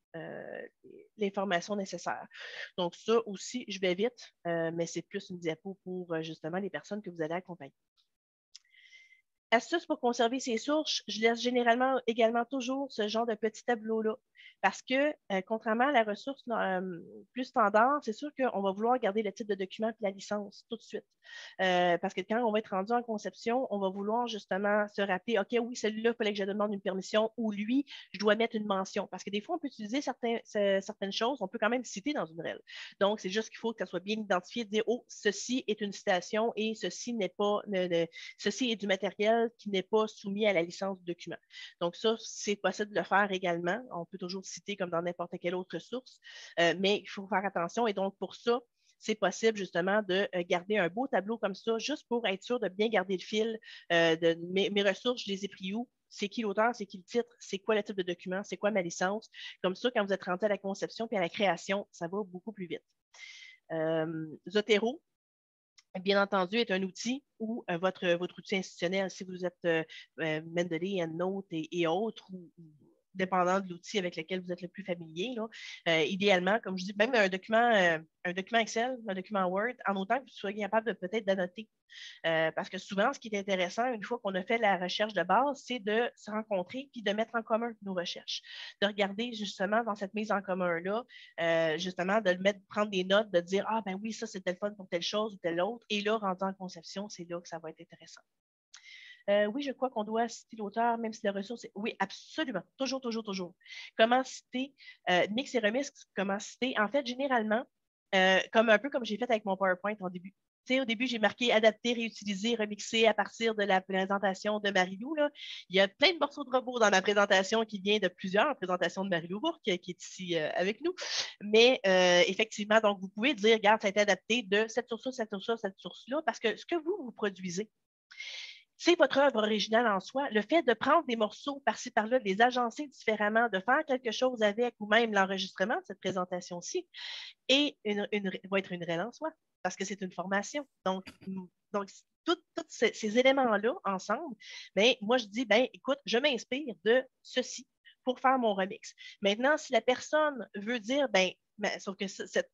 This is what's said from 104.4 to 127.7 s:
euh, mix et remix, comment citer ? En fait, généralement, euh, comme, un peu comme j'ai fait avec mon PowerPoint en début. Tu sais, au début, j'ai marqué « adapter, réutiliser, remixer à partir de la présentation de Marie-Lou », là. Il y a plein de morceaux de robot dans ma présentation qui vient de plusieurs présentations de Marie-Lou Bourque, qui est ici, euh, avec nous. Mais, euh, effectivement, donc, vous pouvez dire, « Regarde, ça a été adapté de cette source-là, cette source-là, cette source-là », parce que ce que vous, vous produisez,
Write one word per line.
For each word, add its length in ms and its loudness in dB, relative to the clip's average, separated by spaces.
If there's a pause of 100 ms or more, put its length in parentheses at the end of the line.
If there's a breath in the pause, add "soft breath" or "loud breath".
euh, 180 6
mix 240 -4
et 60 2
remix, 320 0 (240)
comment 240 -2
citer ? 400 -4
En 80 2
fait, 180 0
généralement, 580 0 (520)
euh, 240 6 (120)
comme, 180 6
un 100 8
peu 100 -4
comme 160 -2
j'ai 120 -4
fait 120 -2
avec 160 0
mon 100 0
PowerPoint 440 0
en 100 -4
début. 240 -12 (320)
Tu 80 -2
sais, 80 4
au 40 -2
début, 200 -2
j'ai 140 -2
marqué « 340 2
adapter, 400 6
réutiliser, 600 -2
remixer 500 0
à 80 6
partir 400 -2
de 80 0
la 200 2
présentation 800 0
de 120 -2
Marie-Lou », 440 0
là. 140 2 (400 loud breath)
Il 60 -2
y 40 6
a 80 6
plein 260 2
de 40 -10
morceaux 260 -2
de 60 -18
robot 300 0
dans 100 6
ma 140 6
présentation 640 4
qui 140 -8
vient 200 2
de 80 2
plusieurs 500 0
présentations 460 -2
de 60 -4
Marie-Lou 300 -2
Bourque, 220 -4
qui 300 -4
est 100 -12
ici, 360 -6
euh, 180 -2
avec 260 0
nous. 140 -2 (460 loud breath)
Mais, 440 8
euh, 400 8
effectivement, 540 2
donc, 200 2
vous 100 -10
pouvez 260 0
dire, « 220 6
Regarde, 240 4
ça 80 0
a 20 -2
été 80 2
adapté 420 2
de 260 2
cette 220 -4
source-là, 220 -6
cette 180 -6
source-là, 280 -4
cette 200 -6
source-là », 480 -8
parce 140 -2
que 180 0
ce 80 -14
que 120 -2
vous, 260 -2
vous 80 -10
produisez, 580 -4 (1080 loud breath)